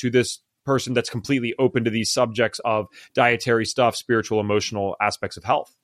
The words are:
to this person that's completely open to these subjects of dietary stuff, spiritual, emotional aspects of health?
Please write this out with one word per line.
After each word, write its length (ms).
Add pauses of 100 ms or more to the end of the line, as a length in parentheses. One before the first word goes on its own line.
to 100
this 300 (240)
person 300
that's 140
completely 520
open 240
to 60
these 220
subjects 520
of 240 (260)
dietary 500
stuff, 300
spiritual, 460
emotional 600
aspects 360
of 80
health? 380